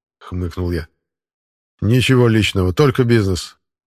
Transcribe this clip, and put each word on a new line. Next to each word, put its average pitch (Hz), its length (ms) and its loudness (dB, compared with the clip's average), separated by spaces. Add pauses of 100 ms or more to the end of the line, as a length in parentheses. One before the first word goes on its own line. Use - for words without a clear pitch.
(180)
хмыкнул 90 540 -8
я. 80 160 -6 (920)
"Ничего 123 480 2
личного, 98 440 0
только 131 320 2
бизнес", — 104 540 -2 (280)